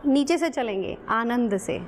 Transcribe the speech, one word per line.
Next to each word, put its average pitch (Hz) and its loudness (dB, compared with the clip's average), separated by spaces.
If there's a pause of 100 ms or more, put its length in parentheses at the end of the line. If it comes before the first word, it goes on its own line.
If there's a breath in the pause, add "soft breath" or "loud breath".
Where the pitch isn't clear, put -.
नीचे 285 4
से 320 0
चलेंगे 208 -4 (100)
आनंद 233 2
से। - -4